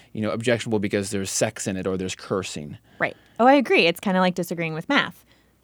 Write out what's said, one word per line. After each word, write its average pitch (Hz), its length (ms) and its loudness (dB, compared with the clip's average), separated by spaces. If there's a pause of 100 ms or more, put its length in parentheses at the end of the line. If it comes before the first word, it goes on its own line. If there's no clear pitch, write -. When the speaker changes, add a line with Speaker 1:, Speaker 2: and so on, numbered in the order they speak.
(140)
Speaker 1:
you 110 80 -6
know, 104 100 -2
objectionable 113 480 0
because 101 320 -2
there's 98 180 -4
sex - 380 -2
in 95 100 -4
it 92 80 -4
or 92 100 -2
there's 92 200 -4
cursing." 87 640 -6 (200)
Speaker 2:
Right. - 180 -4 (240)
Oh, 226 60 6
I 262 80 10
agree. 277 320 4
It's 170 140 2
kinda 185 200 2
like 185 160 4
disagreeing 170 380 -4
with 156 160 -8
math. - 360 -2 (380)